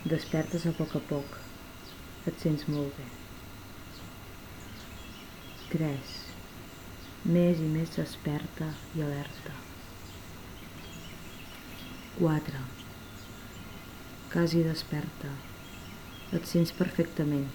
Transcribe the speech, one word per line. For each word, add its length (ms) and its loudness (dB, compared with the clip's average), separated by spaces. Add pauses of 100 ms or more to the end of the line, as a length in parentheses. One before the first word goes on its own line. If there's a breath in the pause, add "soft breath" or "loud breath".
Despertes 640 4
a 80 6
poc 180 2
a 140 4
poc. 280 0 (920)
Et 100 -2
sents 300 4
molt 260 2
bé. 120 -8 (2750)
Tres. 400 0 (1120)
Més 400 8
i 80 6
més 240 4
desperta 720 0 (260)
i 80 2
alerta. 540 -2 (2750)
Quatre. 420 6 (1700)
Quasi 380 8
desperta. 640 0 (1040)
Et 100 2
sents 300 8
perfectament. 800 4